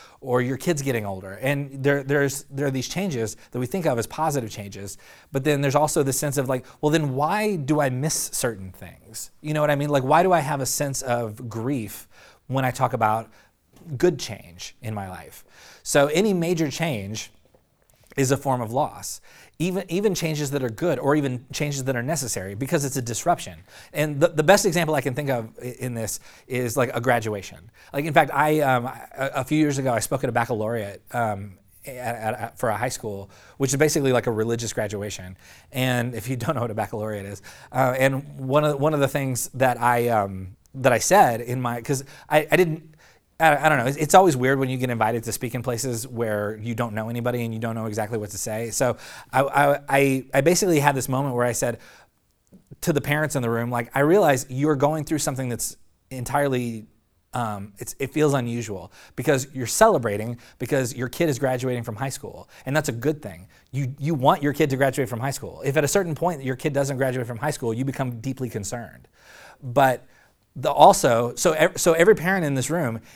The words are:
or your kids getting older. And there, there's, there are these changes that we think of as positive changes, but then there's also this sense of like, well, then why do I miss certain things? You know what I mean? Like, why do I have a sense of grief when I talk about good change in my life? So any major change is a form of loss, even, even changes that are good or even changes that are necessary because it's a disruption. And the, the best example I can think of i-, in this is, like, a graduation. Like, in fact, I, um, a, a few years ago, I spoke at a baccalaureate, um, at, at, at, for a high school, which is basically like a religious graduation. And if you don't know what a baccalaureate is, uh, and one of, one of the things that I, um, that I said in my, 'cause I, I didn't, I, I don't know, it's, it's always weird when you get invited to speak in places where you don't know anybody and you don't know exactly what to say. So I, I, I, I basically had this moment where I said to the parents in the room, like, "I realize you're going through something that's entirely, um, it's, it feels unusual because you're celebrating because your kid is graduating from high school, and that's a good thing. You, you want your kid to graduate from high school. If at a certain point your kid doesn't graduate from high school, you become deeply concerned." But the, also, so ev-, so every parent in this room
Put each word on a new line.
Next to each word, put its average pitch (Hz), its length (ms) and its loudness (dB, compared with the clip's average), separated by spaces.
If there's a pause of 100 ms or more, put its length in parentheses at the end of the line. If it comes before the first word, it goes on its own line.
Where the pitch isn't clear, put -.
(200)
or 127 220 0
your 123 160 -2
kids 165 240 -2
getting 123 240 -2
older. 95 360 -10
And 139 400 -2
there, 143 220 2
there's, 139 480 0
there 139 160 -2
are 135 40 0
these 131 180 -4
changes 139 480 -4 (140)
that 120 80 -6
we 127 60 -2
think 165 200 -4
of 135 120 2
as 110 100 -2
positive 143 440 -2
changes, 101 460 -12 (340)
but 135 120 -2
then 143 180 2
there's 139 140 2
also 147 280 4
this 135 160 0
sense 143 180 -2
of 131 120 0
like, 131 160 -2 (160)
well, 151 80 2
then 147 260 2
why 196 400 0
do 151 240 0
I 143 100 2
miss 131 440 -4
certain 98 380 -4
things? - 600 -18 (100)
You 151 120 -4
know 151 80 0
what 147 100 4
I 143 40 2
mean? 143 140 -2
Like, 143 140 2
why 147 180 6
do 185 120 4
I 165 80 4
have 143 180 -4
a 131 60 -4
sense 139 360 -4
of 120 460 -4
grief 113 600 -6 (400)
when 131 180 -2
I 127 60 0
talk 127 220 -2
about 113 380 0 (680)
good 160 220 2
change 87 640 -12
in 113 120 -8
my 98 140 -8
life? 85 380 -14 (380)
So 143 240 4
any 190 260 2
major 165 360 0
change 110 640 -6 (840)
is 135 140 2
a 135 60 4
form 127 240 -2
of 110 120 -6
loss, - 480 -4 (380)
even, 185 300 -2
even 202 260 0
changes 151 360 -4
that 143 120 -2
are 123 60 -2
good 139 300 -2
or 139 160 2
even 131 380 -2
changes 143 300 -4
that 131 120 -2
are 120 80 -2
necessary 113 520 -4
because 139 280 -2
it's 139 140 -4
a 131 40 -2
disruption. 113 580 -4 (340)
And 147 260 -2
the, 170 100 6
the 156 140 0
best 202 220 6
example 160 300 2
I 139 60 2
can 127 120 -2
think 143 160 -4
of 117 220 -2 (100)
i-, 123 180 -10
in 127 140 -6
this 113 260 -6 (280)
is, 123 280 -4
like, 127 200 2
a 123 60 -2
graduation. 110 680 -2 (240)
Like, 143 120 -2
in 160 80 -4
fact, 151 200 6
I, 156 280 4
um, 127 240 2
a, 135 500 -8
a 139 80 0
few 151 140 0
years 147 200 2
ago, 131 160 0
I 113 60 0
spoke 131 240 -2
at 135 60 -2
a 117 40 -4
baccalaureate, 113 680 -2 (100)
um, 104 480 -4 (260)
at, 123 300 -8
at, 110 240 -4
at, 113 200 -12
for 123 100 0
a 104 80 -2
high 123 120 -2
school, 98 400 -10 (280)
which 135 140 0
is 143 60 0
basically 143 340 2
like 120 160 2
a 123 40 2
religious 113 420 -2
graduation. 101 640 -8 (340)
And 123 440 -2
if 107 120 -8
you 131 80 -2
don't 123 200 -2
know 117 60 -2
what 117 100 -2
a 104 40 -8
baccalaureate 107 500 -4
is, 101 160 -12 (300)
uh, 131 260 2
and 135 420 0
one 135 240 2
of, 147 160 0
one 151 140 2
of 147 60 0
the 139 80 4
things 135 460 -4
that 123 260 2
I, 120 300 4
um, 98 460 0 (200)
that 131 160 4
I 113 80 4
said 151 420 6
in 123 200 -4
my, 120 200 -4
'cause 131 220 -2 (260)
I, 151 220 4
I 156 40 8
didn't, 165 400 0 (440)
I, 147 260 4
I 156 40 6
don't 151 80 4
know, 117 80 0
it's, 139 120 -2
it's 156 180 4
always 185 200 8
weird 131 220 2
when 135 100 0
you 131 100 -4
get 127 120 -2
invited 113 360 0
to 117 60 -4
speak 113 220 -6
in 127 80 -6
places 120 460 -4
where 110 500 -4
you 113 160 -6
don't 113 200 -4
know 110 160 -4
anybody 120 360 -4
and 113 80 -6
you 110 60 -6
don't 113 160 -4
know 113 100 -6
exactly 110 320 -4
what 104 140 -6
to 104 60 -10
say. 110 340 -6
So 120 260 0 (340)
I, 131 120 2
I, 143 440 4
I, 139 460 2
I 139 80 4
basically 170 380 4
had 143 160 6
this 127 120 -2
moment 131 280 -2
where 120 100 2
I 123 60 2
said 120 280 -2 (1040)
to 175 120 0
the 143 80 2
parents 147 340 -2
in 131 80 0
the 117 60 0
room, 117 200 0
like, 120 260 -4
"I 143 40 2
realize 151 500 4
you're 143 260 2
going 147 280 2
through 151 160 -2
something 131 300 -2
that's - 280 -6 (320)
entirely, 123 800 -2 (460)
um, 107 440 -6
it's, - 220 -10
it 131 120 -4
feels 151 220 4
unusual 117 580 -4 (240)
because 135 380 0
you're 127 140 -6
celebrating 117 720 2 (180)
because 127 380 -2
your 120 120 -4
kid 165 220 0
is 135 80 0
graduating 127 460 0
from 113 120 -8
high 135 140 -6
school, - 400 -12 (160)
and 135 100 -2
that's 156 140 0
a - 40 -2
good 147 280 -2
thing. 92 260 -14 (240)
You, 131 280 -4
you 156 160 -2
want 143 260 4
your 143 120 2
kid 151 180 2
to 135 60 0
graduate 131 320 2
from 113 100 -6
high 135 120 -4
school. - 320 -12
If 135 140 0
at 156 60 4
a 143 40 0
certain 175 280 0
point 160 280 -2
your 131 120 -2
kid 147 180 -2
doesn't 139 240 0
graduate 127 300 0
from 120 100 -8
high 147 140 -2
school, 120 200 -4
you 120 140 -2
become 127 340 -4
deeply 131 300 -6
concerned." 110 580 -10 (540)
But 131 460 2 (480)
the, 143 160 -2
also, 131 640 6
so - 160 2
ev-, 156 280 2
so 170 140 4
every 175 220 6
parent 175 280 0
in 143 120 0
this 127 160 -2
room 135 280 -2 (160)